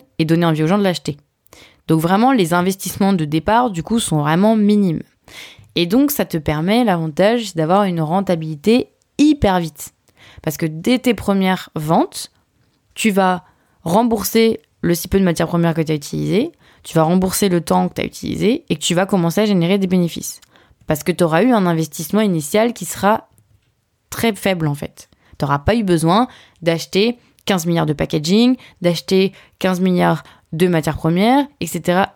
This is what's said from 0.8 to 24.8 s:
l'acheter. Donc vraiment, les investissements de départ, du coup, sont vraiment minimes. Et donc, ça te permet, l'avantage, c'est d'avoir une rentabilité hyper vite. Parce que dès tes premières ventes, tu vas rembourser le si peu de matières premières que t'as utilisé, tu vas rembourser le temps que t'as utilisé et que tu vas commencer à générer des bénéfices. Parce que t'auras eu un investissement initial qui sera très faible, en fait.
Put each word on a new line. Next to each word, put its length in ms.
l'acheter. 340
Donc 140
vraiment, 300
les 220
investissements 600
de 120
départ, 460
du 100
coup, 180
sont 200
vraiment 360
minimes. 480
Et 100
donc, 260
ça 140
te 120
permet, 460
l'avantage, 600
c'est 120
d'avoir 280
une 160
rentabilité 880
hyper 420
vite. 340
Parce 160
que 80
dès 340
tes 140
premières 640
ventes, 560
tu 180
vas 340
rembourser 760
le 140
si 120
peu 120
de 40
matières 240
premières 280
que 60
t'as 120
utilisé, 580
tu 120
vas 80
rembourser 460
le 120
temps 260
que 60
t'as 100
utilisé 640
et 60
que 60
tu 140
vas 100
commencer 360
à 40
générer 320
des 100
bénéfices. 540
Parce 160
que 80
t'auras 320
eu 80
un 160
investissement 540
initial 520
qui 120
sera 440
très 240
faible, 340
en 60
fait. 360